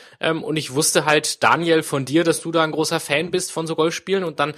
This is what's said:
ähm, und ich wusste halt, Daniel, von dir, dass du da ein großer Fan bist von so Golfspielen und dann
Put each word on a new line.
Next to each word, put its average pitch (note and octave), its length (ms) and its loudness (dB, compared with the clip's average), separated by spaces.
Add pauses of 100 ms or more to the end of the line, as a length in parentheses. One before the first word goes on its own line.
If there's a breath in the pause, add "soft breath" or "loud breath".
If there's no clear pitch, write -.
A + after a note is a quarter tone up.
(220 loud breath)
ähm, D#3+ 200 0
und D3+ 140 -4
ich C3 180 -4
wusste D#3 320 2
halt, D3+ 380 2
Daniel, D#3+ 400 4
von C3+ 220 -4
dir, D#3 180 2
dass E3 180 2
du E3 80 -8
da E3 140 2
ein D#3 80 0
großer D#3 300 -2
Fan D#3+ 280 -2
bist F3 220 -4
von D#3+ 160 -6
so D#3+ 80 -4
Golfspielen F3 480 -2
und D#3 160 -8
dann D3 180 -2